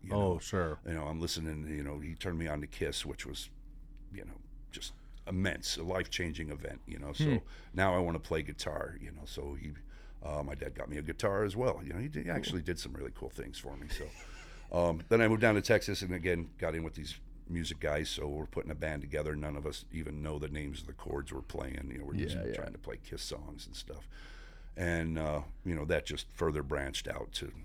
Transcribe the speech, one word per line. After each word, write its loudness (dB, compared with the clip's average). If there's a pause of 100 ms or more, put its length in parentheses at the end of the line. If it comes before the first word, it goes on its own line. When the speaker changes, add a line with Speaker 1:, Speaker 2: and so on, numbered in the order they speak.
Speaker 1:
You -2
Speaker 2:
Oh, 6
Speaker 1:
know? 8
Speaker 2:
sure. 2
Speaker 1:
You 0
know, 0
I'm 0
listening. 0
You -2
know, -2
he -4
turned 0
me 2
on 2
to -2
Kiss, 0
which -4
was, -6 (640)
you -8
know, -8 (400)
just -8 (320)
immense, 2
a -4
life-changing 0
event. -4
You -8
know, -4
so 4
Speaker 3:
Hmm. 6 (380)
Speaker 1:
now 6
I 8
wanna 4
play 2
guitar. -2
You -8
know, -10
so -4
he, -6 (500)
uh, 0
my -2
dad -4
got -6
me -4
a -2
guitar 2
as 0
well. 2
You -4
know, -2
he -2
did, -2
he 0
Speaker 3:
Cool. 2
Speaker 1:
actually 0
did 0
some -6
really -4
cool -6
things -8
for -8
me. -8
So, -2 (680)
um, 6
then 10
I 12
moved 8
down 10
to 8
Texas 6
and 0
again 2
got 0
in 0
with -4
these -6 (260)
music -2
guys. 2
So -2
we're -2
putting -4
a -2
band -2
together. 0
None -2
of -4
us -4
even -4
know 0
the -2
names -4
of -10
the -10
chords -4
we're -4
playing. -4
You -6
know, -6
we're -4
just 0
Speaker 3:
Yeah, -2
yeah. 0
Speaker 1:
trying -4
to -10
play -8
Kiss -6
songs -8
and -12
stuff. -10 (720)
And, 2
uh, 2 (200)
you 0
know, 0
that 4
just -2
further 2
branched -2
out -4
to -4 (120)